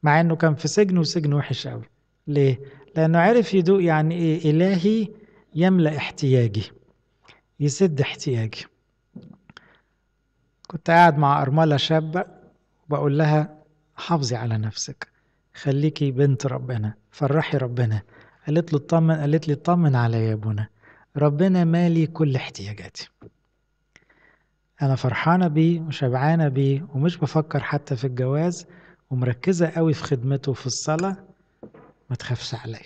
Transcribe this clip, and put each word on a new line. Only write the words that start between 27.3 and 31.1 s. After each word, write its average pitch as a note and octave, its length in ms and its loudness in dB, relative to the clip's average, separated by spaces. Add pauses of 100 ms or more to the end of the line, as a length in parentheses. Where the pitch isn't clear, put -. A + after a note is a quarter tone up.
حتى C#3+ 360 -6
في B2+ 100 -6
الجواز، C#3 600 -4 (440)
ومركزة C3 580 0
قوي D#3+ 260 0
في - 100 -10
خدمته C3+ 480 -2
في - 140 -8
الصلاة". E3 500 -4 (960)